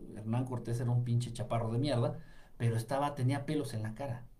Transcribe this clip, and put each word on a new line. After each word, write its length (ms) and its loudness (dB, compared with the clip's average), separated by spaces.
Hernán 300 0
Cortés 340 -2
era 120 2
un 120 4
pinche 300 2
chaparro 380 0
de 80 2
mierda, 400 2
pero 200 2
estaba, 380 0
tenía 300 2
pelos 280 0
en 100 -2
la 120 -4
cara. 300 -6